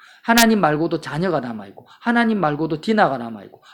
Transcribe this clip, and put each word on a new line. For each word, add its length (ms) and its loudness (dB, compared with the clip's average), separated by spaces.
하나님 380 4
말고도 400 0
자녀가 400 -4
남아있고 460 -12
하나님 400 0
말고도 420 -2
디나가 340 2
남아있고 460 -12